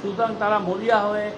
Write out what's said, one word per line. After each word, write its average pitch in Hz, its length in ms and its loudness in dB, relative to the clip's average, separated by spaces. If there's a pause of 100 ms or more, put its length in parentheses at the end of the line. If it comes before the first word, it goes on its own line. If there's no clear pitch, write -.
সুতরাং 214 380 -2
তারা 208 200 2
মরিয়া 202 400 2
হয়ে 208 380 -2